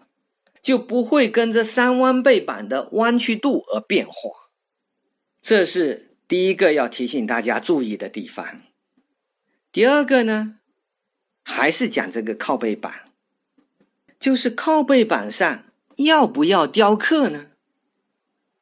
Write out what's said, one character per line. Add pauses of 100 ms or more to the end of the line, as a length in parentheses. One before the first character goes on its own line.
(640)
就
不
会
跟
着
三
弯
背
板
的
弯
曲
度
而
变
化。 (920)
这
是 (120)
第
一
个
要
提
醒
大
家
注
意
的
地
方。 (1120)
第
二
个
呢， (840)
还
是
讲
这
个
靠
背
板， (1080)
就
是
靠
背
板
上 (320)
要
不
要
雕
刻
呢？ (1120)